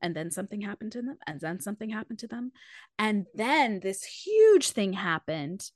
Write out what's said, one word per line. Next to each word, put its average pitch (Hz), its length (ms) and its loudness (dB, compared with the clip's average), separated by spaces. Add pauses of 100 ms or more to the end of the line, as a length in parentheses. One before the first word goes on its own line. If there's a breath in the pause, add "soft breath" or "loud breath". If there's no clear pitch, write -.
and 170 120 -4
then 165 160 -6
something 202 300 -8
happened 208 320 -8
to 240 100 -8
them, 269 240 -8
and 151 140 -10
then 170 200 -8
something 214 300 -8
happened 220 300 -10
to 233 60 -12
them, 240 260 -10 (460 loud breath)
and 208 360 0
then 233 460 2
this 190 220 -6
huge 427 680 6
thing 196 220 0
happened 165 840 -4